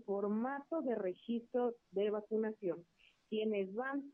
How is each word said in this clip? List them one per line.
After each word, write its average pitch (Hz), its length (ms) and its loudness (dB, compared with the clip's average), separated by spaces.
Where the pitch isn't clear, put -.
formato 226 760 0
de 247 120 0
registro 233 800 0
de 202 200 2
vacunación. 208 760 -2
Quienes 214 460 0
van 277 400 -4